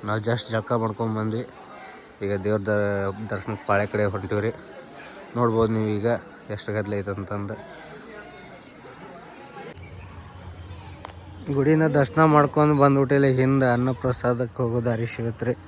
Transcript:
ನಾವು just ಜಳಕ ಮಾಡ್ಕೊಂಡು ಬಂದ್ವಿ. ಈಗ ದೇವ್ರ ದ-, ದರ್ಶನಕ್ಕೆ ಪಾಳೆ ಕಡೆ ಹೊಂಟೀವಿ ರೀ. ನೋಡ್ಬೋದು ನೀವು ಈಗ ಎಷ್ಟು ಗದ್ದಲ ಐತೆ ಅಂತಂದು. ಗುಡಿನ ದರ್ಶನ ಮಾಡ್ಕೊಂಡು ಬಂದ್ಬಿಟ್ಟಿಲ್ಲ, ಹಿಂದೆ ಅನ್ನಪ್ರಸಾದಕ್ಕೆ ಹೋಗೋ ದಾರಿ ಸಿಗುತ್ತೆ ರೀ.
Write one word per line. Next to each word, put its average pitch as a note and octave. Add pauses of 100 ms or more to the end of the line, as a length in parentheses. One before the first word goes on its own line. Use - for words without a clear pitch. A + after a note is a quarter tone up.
ನಾವು G#2+
just A#2
ಜಳಕ A2+
ಮಾಡ್ಕೊಂಡು A2+
ಬಂದ್ವಿ. A2 (800)
ಈಗ G2 (120)
ದೇವ್ರ G#2
ದ-, G2+ (180)
ದರ್ಶನಕ್ಕೆ G#2
ಪಾಳೆ G#2
ಕಡೆ G#2
ಹೊಂಟೀವಿ G2+
ರೀ. A2+ (840)
ನೋಡ್ಬೋದು A2+
ನೀವು A2 (100)
ಈಗ G#2 (480)
ಎಷ್ಟು G#2
ಗದ್ದಲ G#2
ಐತೆ G2
ಅಂತಂದು. G2+ (4000)
ಗುಡಿನ D#3 (120)
ದರ್ಶನ C#3+ (100)
ಮಾಡ್ಕೊಂಡು D3+
ಬಂದ್ಬಿಟ್ಟಿಲ್ಲ, C#3 (140)
ಹಿಂದೆ C3 (100)
ಅನ್ನಪ್ರಸಾದಕ್ಕೆ B2
ಹೋಗೋ A#2
ದಾರಿ A#2
ಸಿಗುತ್ತೆ A#2
ರೀ. B2 (140)